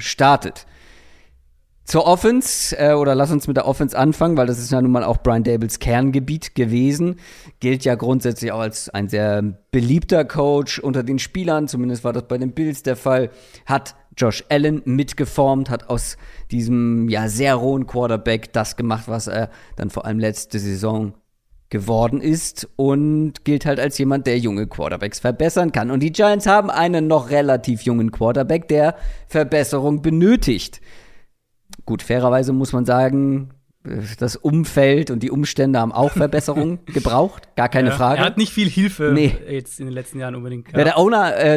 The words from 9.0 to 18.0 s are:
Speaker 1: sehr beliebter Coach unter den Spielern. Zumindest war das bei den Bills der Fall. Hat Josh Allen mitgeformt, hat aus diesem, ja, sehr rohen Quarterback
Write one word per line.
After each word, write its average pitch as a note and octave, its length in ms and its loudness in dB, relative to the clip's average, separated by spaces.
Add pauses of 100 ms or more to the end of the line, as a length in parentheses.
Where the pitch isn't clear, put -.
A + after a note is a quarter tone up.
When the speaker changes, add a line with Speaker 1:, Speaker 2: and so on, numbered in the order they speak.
Speaker 1:
sehr G#2 320 0 (300)
beliebter D3+ 520 2
Coach C#3+ 560 0
unter C3 240 -2
den C3+ 160 -2
Spielern. D#3 480 -2
Zumindest B2 360 -4
war A#2+ 100 -2
das B2 140 -6
bei B2+ 100 -4
den B2+ 140 -4
Bills D#3 320 -4
der C3 120 -2
Fall. B2+ 360 0 (340)
Hat - 300 -4 (200)
Josh A2+ 340 0
Allen D3+ 360 2
mitgeformt, C3+ 840 0
hat A#2+ 200 -6
aus - 280 -4 (340)
diesem, A#2 580 0
ja, A2 180 0
sehr B2+ 280 2
rohen C3 320 -2
Quarterback A2+ 680 -2